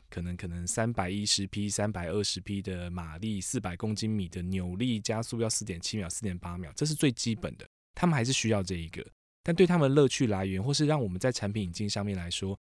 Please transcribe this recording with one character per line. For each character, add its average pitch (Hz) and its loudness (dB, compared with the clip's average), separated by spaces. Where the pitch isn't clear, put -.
可 - -8
能， 87 -4
可 92 -8
能 87 -6
三 113 0
百 95 -2
一 104 -2
十 101 2
匹、 104 -2
三 104 0
百 90 -4
二 101 0
十 - -2
匹 98 -4
的 90 -6
马 82 -8
力， 104 -2
四 120 -2
百 92 -4
公 107 -2
斤 110 -2
米 104 0
的 90 -6
扭 90 -2
力， 113 0
加 110 -2
速 117 -2
要 113 2
四 - -2
点 90 -6
七 - -4
秒、 90 -2
四 - -6
点 92 -2
八 175 -8
秒， 147 -8
这 151 0
是 151 0
最 147 4
基 117 -2
本 67 -8
的。 - -16
他 - 2
们 165 6
还 120 4
是 127 2
需 123 2
要 104 2
这 90 -4
一 82 -6
个， - -10
但 170 2
对 175 8
他 175 4
们 139 6
乐 143 8
趣 127 2
来 98 2
源， 95 0
或 139 2
是 151 4
让 147 4
我 113 0
们 92 -2
在 131 2
产 107 -2
品 107 0
引 87 -4
进 104 -4
上 101 -2
面 101 -2
来 87 -6
说， 98 -2